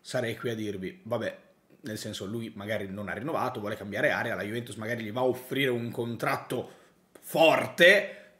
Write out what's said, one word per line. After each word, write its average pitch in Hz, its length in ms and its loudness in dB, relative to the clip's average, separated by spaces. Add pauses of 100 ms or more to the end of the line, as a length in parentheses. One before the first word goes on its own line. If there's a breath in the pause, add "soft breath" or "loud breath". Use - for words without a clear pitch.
sarei 117 360 -4
qui 120 140 -4
a 113 40 -2
dirvi, 101 500 -6
"Vabbè", 113 340 -4 (440)
nel 110 160 -8
senso, 107 280 -8
lui 113 280 -6
magari 101 340 -4
non 98 200 -8
ha 87 40 -4
rinnovato, 123 480 -4
vuole 104 160 -4
cambiare 104 340 -2
area, 107 240 0
la 92 80 -4
Juventus 117 340 -6
magari 110 260 -6
gli 107 100 -8
va 123 80 -2
a 131 60 4
offrire 127 440 0
un 120 200 -2
contratto 123 880 -6 (420 loud breath)
forte 160 960 6 (240)